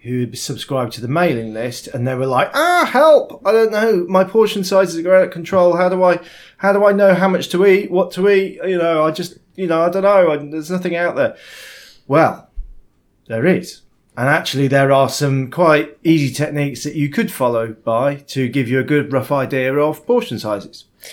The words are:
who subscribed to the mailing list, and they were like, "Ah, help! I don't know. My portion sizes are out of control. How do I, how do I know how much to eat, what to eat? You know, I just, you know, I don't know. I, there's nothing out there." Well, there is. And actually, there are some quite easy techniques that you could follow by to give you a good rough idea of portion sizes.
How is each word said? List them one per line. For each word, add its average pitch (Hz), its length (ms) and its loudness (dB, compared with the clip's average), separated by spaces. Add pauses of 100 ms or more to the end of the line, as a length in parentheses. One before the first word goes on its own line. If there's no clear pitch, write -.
who 123 340 -6
subscribed 123 580 -6
to 110 80 -14
the 120 60 -8
mailing 127 460 -2
list, 123 340 -8
and 120 180 -6
they 131 100 -4
were 131 120 -2 (100)
like, - 160 2
"Ah, 339 320 2 (140)
help! 302 460 4
I 196 60 2
don't 220 200 2
know. 214 380 0
My 190 160 4
portion 208 380 0
sizes 180 420 0
are 185 100 4
out 190 120 4
of 180 40 -12
control. 175 460 2
How 180 120 2
do 185 140 0
I, 175 160 4 (380)
how 196 160 2
do 202 120 2
I 202 60 6
know 196 220 4
how 185 160 2
much 180 200 -2
to 185 160 2
eat, 196 240 4
what 180 260 0
to 190 140 0
eat? 190 300 0 (120)
You 180 60 -2
know, 165 300 0
I 160 40 -2
just, 175 260 -10 (180)
you 185 120 -6
know, 165 140 0
I 170 80 2
don't 190 140 -2
know. 190 280 4
I, 147 60 -2
there's 151 400 -10
nothing 180 180 -4
out 175 200 -2
there." 127 200 -2 (720)
Well, 123 420 0 (800)
there 113 180 -2
is. - 360 -2 (380)
And 123 80 -2
actually, 143 400 0
there 139 240 2
are 135 180 4
some 135 420 -2
quite 160 520 0
easy 151 300 2
techniques 143 500 -4
that 147 120 -8
you 147 120 -2
could 202 240 -4
follow 117 420 -2
by 123 420 -2 (180)
to 131 160 -2
give 127 180 -2
you 131 120 0
a 135 40 0 (100)
good 147 200 0
rough - 180 -2
idea 131 440 -2
of 151 320 -2
portion 233 320 -2
sizes. 101 460 -8 (280)